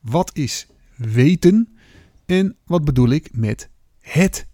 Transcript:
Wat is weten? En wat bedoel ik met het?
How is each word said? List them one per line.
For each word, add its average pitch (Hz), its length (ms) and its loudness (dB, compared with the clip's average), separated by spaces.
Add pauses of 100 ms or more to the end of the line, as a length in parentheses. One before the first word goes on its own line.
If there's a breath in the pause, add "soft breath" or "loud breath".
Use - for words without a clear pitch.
Wat 156 320 -4
is - 340 -8 (300)
weten? 165 800 2 (500 soft breath)
En 190 380 -2
wat 170 200 -2
bedoel 127 240 2
ik 139 240 -2
met 110 360 -6 (300)
het? - 560 -2